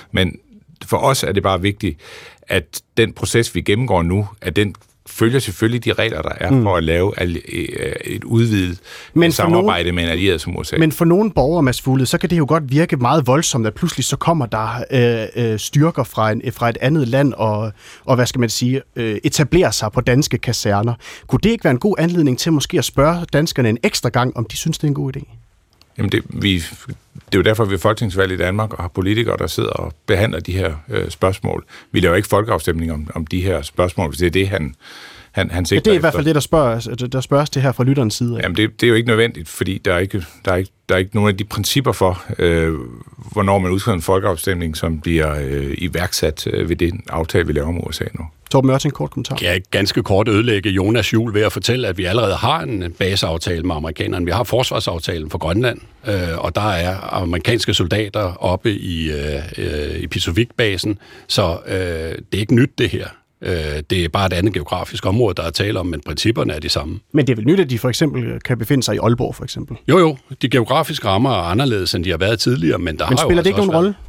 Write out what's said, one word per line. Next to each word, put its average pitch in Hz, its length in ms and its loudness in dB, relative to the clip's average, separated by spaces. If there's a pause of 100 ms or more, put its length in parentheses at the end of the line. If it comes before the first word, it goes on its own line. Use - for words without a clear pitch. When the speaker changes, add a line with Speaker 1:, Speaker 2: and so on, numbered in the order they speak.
(120)
Speaker 1:
Men 92 240 2 (500)
for - 120 -2
os 135 260 2
er 73 80 -2
det 98 120 0
bare 95 180 2
vigtigt, 98 380 -2 (480)
at - 340 -4 (160)
den 110 160 2
proces, - 420 0
vi 85 60 0
gennemgår 104 420 2
nu, 95 240 2 (140)
at 82 140 -4
den 101 200 0 (320)
følger 117 320 2
selvfølgelig 113 460 -2
de 107 80 2
regler, 104 280 -2
der - 160 -4
er 90 140 -4
Speaker 2:
Mm. 127 120 6
Speaker 1:
for 98 140 2
at 82 60 2
lave 85 360 2
al-, 87 180 -2 (400)
øh, - 160 -4 (120)
et - 180 -8
udvidet 107 560 2 (340)
Speaker 2:
Men 165 180 6
for - 40 -2
Speaker 1:
samarbejde 95 480 4
Speaker 2:
nogen, 87 120 0
Speaker 1:
med 87 80 0
en 82 60 0
allieret 87 320 2
som 85 160 -6
U - 60 -6
S - 100 -6
A. - 40 0
Speaker 2:
men 160 140 4
for 170 140 0
nogle 185 260 4
borgere, 151 320 2
Mads 127 180 0
Fuglede, 131 240 2
så 170 120 0
kan 165 120 -2
det 170 80 2
jo 151 100 4
godt 147 240 0
virke 160 260 2
meget 127 300 2
voldsomt, 127 400 2
at 104 60 -2
pludselig - 320 -2
så - 120 0
kommer 160 280 2
der, 110 380 -4 (520)
øh, 117 180 0
øh, 104 60 -2
styrker 147 440 2
fra 110 280 0
en, 113 100 -2 (100)
fra 117 180 0
et 117 120 -4
andet 143 260 2
land 135 260 2
og, 107 380 -2 (340)
og, 131 100 4
hvad 120 100 4
skal - 140 -4
man 117 100 2
sige, 127 320 0 (140)
øh, 110 280 -2
etablerer 147 480 2
sig 107 200 -2
på 127 100 -2
danske 123 360 2
kaserner. 110 560 0 (340)
Kunne 131 160 2
det 208 60 4
ikke 233 140 -2
være 160 80 4
en 123 80 2
god - 200 2
anledning 160 400 2
til 165 140 2
måske 151 240 0
at 131 80 0
spørge 160 480 2
danskerne 143 360 2
en 117 140 2
ekstra - 260 0
gang, 123 280 0
om 117 80 -2
de - 120 -12
synes, 160 200 -2
det - 60 -6
er 151 40 0
en 143 60 2
god 139 240 -4
idé? 139 60 -12 (720)
Speaker 1:
Jamen 101 140 0
det, 110 180 2
vi, 98 260 0
det - 800 -10
er 101 40 4
jo 92 40 6
derfor, 107 240 4
vi 95 80 -2
har 95 40 0
folketingsvalg 95 540 0
i 92 60 -4
Danmark 98 360 0
og 85 100 -8
har 90 40 -6
politikere, 98 500 0
der - 100 -2
sidder - 220 -2
og - 240 -4 (140)
behandler 95 320 2
de - 120 -6
her, 87 220 -2 (160)
øh, 98 200 -4
spørgsmål. 92 560 -2 (260)
Vi - 80 2
laver 85 160 4
ikke 104 120 0
folkeafstemning 90 640 0
om, 76 220 -8
om 80 120 -6
de 92 140 -2
her 90 200 0
spørgsmål, 90 480 -2
hvis 71 100 -8
det 87 60 2
er 87 60 4
det, 95 160 2
han, 80 280 -4 (560)
han, - 200 -2
han 87 120 -2
Speaker 2:
Ja, - 40 0
Speaker 1:
sigter - 160 2
Speaker 2:
det 220 80 4
er 196 40 6
i 170 40 4
hvert 160 100 4
Speaker 1:
efter. 135 80 -2
Speaker 2:
fald 147 80 0
det, 156 100 4
der 143 60 2
spørges, 117 480 0 (220)
der 131 100 -2
spørges 143 280 0
til 135 120 -2
her 131 100 2
fra 123 120 -2
lytterens 127 300 2
side 120 240 -2
af. - 60 -4
Speaker 1:
Jamen, 90 140 -2
det, 107 240 0
det 117 60 6
er - 20 8
jo 113 60 6
ikke 117 140 2
nødvendigt, 113 400 2
fordi 98 280 -4
der 92 160 0
er 87 60 2
ikke, 98 260 -4 (200)
der 98 60 0
er 90 40 2
ikke, 95 160 -2 (180)
der 98 60 4
er 92 40 4
ikke 95 160 -2
nogen 104 140 4
af 98 80 0
de 107 60 -6
principper 120 480 -2
for, 92 320 0 (160)
øh, 82 340 2 (580)
hvornår 101 280 2
man 92 120 0
udskriver 98 240 0
en 85 60 -4
folkeafstemning, 92 760 0
som 82 220 -2
bliver, 76 440 0
øh, 69 340 -4
iværksat, 82 680 -2
øh, - 220 -2
ved 85 60 0
den 87 340 -2
aftale, 82 380 0
vi 78 60 -2
laver 73 180 -2
med 85 160 -4
U - 40 -8
S - 100 -8
A - 120 -6
nu. 78 120 -10 (260)
Speaker 2:
Torben 131 200 4
Ørting, 135 220 0
kort 147 180 -6
kommentar. - 240 -8
Speaker 3:
Kan 92 120 -4
jeg 90 140 0 (100)
ganske 101 320 0
kort 104 240 2
ødelægge 107 420 2
Jonas 101 440 2
jul 113 200 0
ved 104 80 2
at 104 100 2
fortælle, 120 360 -2
at 92 100 -4
vi 95 80 -4
allerede 98 300 2
har 139 260 0
en 92 380 -6
baseaftale 87 640 -2
med 87 120 -2
amerikanerne. 87 500 -4
Vi 85 60 -2
har 113 120 0
forsvarsaftalen 98 840 -2
for 90 80 -6
Grønland, 95 420 0 (280)
øh, 104 60 -2 (240)
og 87 180 -4
der 107 160 0
er 90 420 -4
amerikanske 98 600 0
soldater 107 480 0 (220)
oppe 92 280 0
i, 82 400 -4
øh, 73 300 -4 (160)
øh, 76 420 -4
i 85 80 -6
Pisovik-basen, 101 920 0 (300)
så, 87 300 0 (100)
øh, - 80 -4
det 82 400 -4 (180)
er 92 40 -2
ikke 110 180 0
nyt, 127 220 4
det 113 120 2
her. - 180 -4 (340)
Øh, 92 140 -2 (340)
det 92 140 0
er 82 60 -2
bare 101 160 0
et 92 80 0
andet 87 200 0
geografisk 85 520 -6
område, 101 300 2
der - 80 -4
er 85 60 -2
tale 101 300 -2
om, 90 80 -4
men 78 180 -6
principperne - 480 -2
er 78 60 -6
de 78 100 -6
samme. 76 300 -4 (140)
Speaker 2:
Men 143 140 2
det 131 60 2
er - 20 2
vel 107 120 -2
nyt, 190 120 4
at 156 100 2
de 120 100 -2
for 127 100 -2
eksempel 123 520 -2
kan 127 160 -2
befinde 123 260 0
sig 107 120 -2
i - 80 -2
Aalborg, 120 320 2
for - 80 -14
eksempel? - 340 -10 (100)
Speaker 3:
Jo, 170 120 6
jo. 156 180 4 (240)
De 127 80 0
geografiske 139 580 0
rammer 104 220 4
er 127 40 2 (100)
anderledes, 101 520 0
end 87 80 -2
de 90 60 -2
har 82 80 0
været 101 220 0
tidligere, 131 400 0
men 85 200 -4
der 78 100 -2
Speaker 2:
Men - 80 4
Speaker 3:
har - 60 2
jo 151 60 0
Speaker 2:
spiller 175 140 4
det 185 60 4
Speaker 3:
altså - 0 -
Speaker 2:
ikke 196 80 0
nogen 202 120 2
Speaker 3:
også 160 80 2
Speaker 2:
rolle? 180 100 4
Speaker 3:
været 202 220 -4